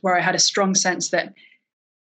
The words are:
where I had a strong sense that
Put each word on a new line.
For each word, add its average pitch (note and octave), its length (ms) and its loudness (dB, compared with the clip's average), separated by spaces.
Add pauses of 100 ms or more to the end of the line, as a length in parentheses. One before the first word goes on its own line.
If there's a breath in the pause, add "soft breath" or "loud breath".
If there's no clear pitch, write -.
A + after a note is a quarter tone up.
where F#3 140 2
I F3 40 2
had F3+ 140 0
a E3+ 40 0
strong F#3+ 360 2
sense F3+ 360 -2
that E3+ 240 -2 (760 soft breath)